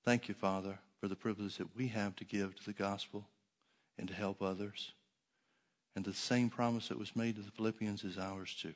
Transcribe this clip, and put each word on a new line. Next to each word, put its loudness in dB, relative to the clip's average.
Thank 6
you, -2
Father, 2
for 0
the 0
privilege -2
that -4
we 0
have 0
to -8
give 0
to -16
the -4
gospel -2
and -4
to -6
help 0
others. -2
And -2
the 0
same 4
promise 2
that -2
was -6
made 2
to -8
the -12
Philippians 0
is -4
ours -4
too. -6